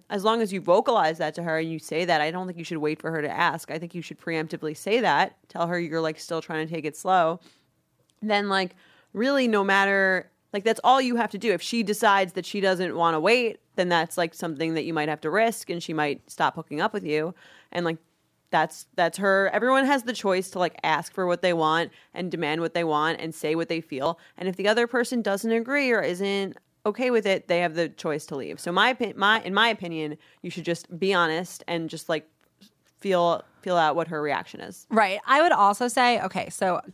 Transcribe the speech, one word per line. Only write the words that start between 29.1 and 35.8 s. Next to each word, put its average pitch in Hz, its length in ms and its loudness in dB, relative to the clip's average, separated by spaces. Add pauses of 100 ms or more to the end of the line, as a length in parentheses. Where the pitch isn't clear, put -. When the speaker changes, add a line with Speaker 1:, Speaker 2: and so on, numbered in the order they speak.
Speaker 1:
my, 214 260 2
in 185 120 -6
my 220 160 2
opinion, 165 480 -6 (240)
you 175 100 -12
should 165 140 -12
just 170 340 -6
be 190 140 2
honest 175 540 0
and 165 220 -4
just, - 200 -8
like, 156 180 -2 (720)
feel, 175 420 2 (200)
feel 180 160 0
out 151 180 4
what 165 140 -2
her 156 120 -4
reaction - 400 -4
is. - 280 -16
Speaker 2:
Right. 208 360 2
I 269 160 6
would 339 100 6
also 202 360 4